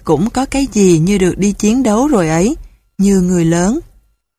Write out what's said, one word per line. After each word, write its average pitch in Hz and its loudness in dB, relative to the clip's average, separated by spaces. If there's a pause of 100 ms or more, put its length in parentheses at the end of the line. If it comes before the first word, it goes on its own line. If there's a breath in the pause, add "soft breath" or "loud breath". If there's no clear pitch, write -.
cũng 160 0
có 254 -4
cái 269 -4
gì 185 4
như 196 0
được 185 0
đi 202 0
chiến 220 0
đấu 226 0
rồi 196 0
ấy, 185 0 (420 soft breath)
như 196 2
người 180 0
lớn. 175 0 (600)